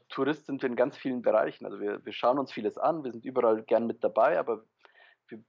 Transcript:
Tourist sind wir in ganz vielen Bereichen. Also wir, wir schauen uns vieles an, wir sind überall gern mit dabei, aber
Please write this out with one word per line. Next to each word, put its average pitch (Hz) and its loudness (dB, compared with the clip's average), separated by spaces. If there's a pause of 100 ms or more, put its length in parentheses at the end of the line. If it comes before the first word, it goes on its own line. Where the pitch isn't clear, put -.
Tourist 139 -2
sind 139 -6
wir 135 -2
in 120 -2
ganz 123 0
vielen 127 -4
Bereichen. 110 2
Also 101 -10
wir, 101 -6
wir 104 -10
schauen 123 2
uns - -4
vieles 104 -4
an, 156 0
wir 123 -6
sind 113 -14
überall 117 2
gern 117 2
mit - -4
dabei, 127 4
aber 110 -2 (840)